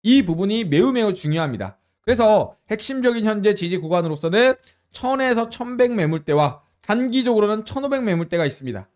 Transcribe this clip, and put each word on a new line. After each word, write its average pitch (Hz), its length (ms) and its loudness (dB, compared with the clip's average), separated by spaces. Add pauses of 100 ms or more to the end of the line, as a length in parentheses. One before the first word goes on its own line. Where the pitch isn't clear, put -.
이 247 200 4
부분이 196 420 -2
매우 175 260 2
매우 220 240 0
중요합니다. 143 640 -4 (220)
그래서 214 560 2 (120)
핵심적인 233 560 -2
현재 208 300 2
지지 175 240 -4
구간으로서는 170 760 0 (360)
천에서 247 600 -2
천백 247 440 0
매물대와 151 680 0 (200)
단기적으로는 226 840 0
천오백 269 380 -4
매물대가 170 420 -2
있습니다. 131 520 -8